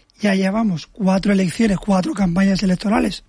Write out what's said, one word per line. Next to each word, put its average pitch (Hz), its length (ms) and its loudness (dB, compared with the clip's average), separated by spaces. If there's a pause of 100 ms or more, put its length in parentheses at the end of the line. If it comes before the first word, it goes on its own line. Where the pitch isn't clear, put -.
(200)
ya 202 160 0
llevamos 190 520 -2
cuatro 190 460 0
elecciones, 190 460 0
cuatro 196 340 0
campañas 190 500 0
electorales 202 640 -2